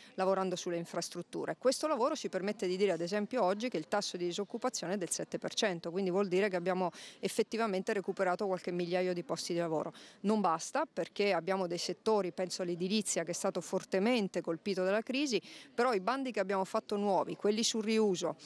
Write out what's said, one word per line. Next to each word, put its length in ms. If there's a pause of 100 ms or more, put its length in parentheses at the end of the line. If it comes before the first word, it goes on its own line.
(140)
lavorando 420
sulle 220
infrastrutture. 800
Questo 280
lavoro 300
ci 140
permette 360
di 120
dire, 140
ad 100
esempio, 420
oggi 240
che 80
il 120
tasso 280
di 80
disoccupazione 680
è 20
del 140
sette 260
per 160
cento, 380
quindi 200
vuol 180
dire 200
che 80
abbiamo 340 (300)
effettivamente 720
recuperato 540
qualche 260
migliaio 400
di 100
posti 300
di 60
lavoro. 340 (280)
Non 200
basta, 500
perché 440
abbiamo 320
dei 120
settori, 540
penso 300
all'edilizia, 600
che 100
è 20
stato 260
fortemente 800
colpito 420
dalla 200
crisi, 400 (320)
però 180
i 80
bandi 300
che 80
abbiamo 260
fatto 320
nuovi, 380
quelli 300
sul 180
riuso, 640